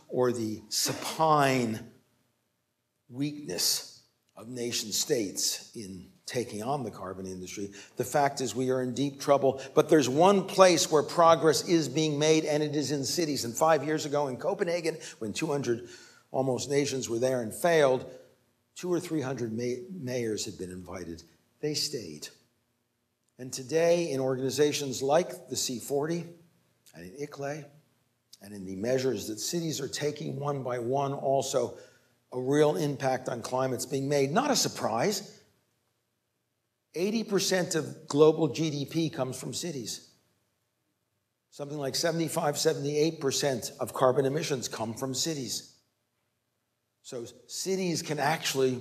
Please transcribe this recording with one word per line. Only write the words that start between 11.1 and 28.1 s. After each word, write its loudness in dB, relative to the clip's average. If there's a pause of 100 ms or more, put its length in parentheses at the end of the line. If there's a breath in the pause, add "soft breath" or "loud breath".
is 4
being 0
made, 6
and 2
it -2
is 0
in -2
cities. -2
And -6
five 4
years -2
ago 0
in -6
Copenhagen, -2 (220 loud breath)
when -6
two -2
hundred -2 (440 loud breath)
almost -2
nations 0
were -2
there 0
and -6
failed, 4 (680 loud breath)
two -4
or 0
three -4
hundred -4
ma-, -4
mayors -4
had -10
been -10
invited. -12 (360 soft breath)
They -4
stayed. -6 (1120)
And -12
today, 2
in 0
organizations 0
like 2
the -6
C -4
forty -2 (680)
and -16
in -10
ichle, -10 (760)